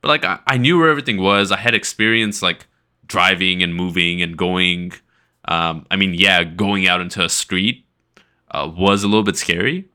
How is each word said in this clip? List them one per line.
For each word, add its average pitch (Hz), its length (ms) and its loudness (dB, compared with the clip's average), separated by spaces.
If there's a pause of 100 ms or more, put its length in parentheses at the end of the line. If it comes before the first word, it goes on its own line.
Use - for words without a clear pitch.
but, - 80 -4
like, 151 160 0
I, - 220 -4
I 135 100 0
knew 147 220 4
where 160 120 4
everything 135 260 -2
was. 98 340 2
I 98 60 2
had 117 180 0
experience, 110 680 -2
like, - 260 -4 (380)
driving 90 540 0
and 87 140 -2
moving 87 480 -2
and 85 140 -6
going. 90 560 -2 (540)
Um, 82 440 -2
I 95 60 0
mean, 95 180 0
yeah, 90 300 4
going 95 420 -2
out 90 140 2
into 90 240 -4
a 82 40 0
street, - 580 -4 (640)
uh, 73 200 -6
was 98 300 2
a 101 60 0
little 107 160 4
bit 98 120 0
scary. 123 580 -2